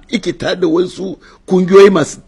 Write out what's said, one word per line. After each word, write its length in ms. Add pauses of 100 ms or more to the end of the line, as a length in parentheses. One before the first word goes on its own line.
ike 240
tare 240
da 120
wasu 500 (280)
kungiyoyi 440
masu 380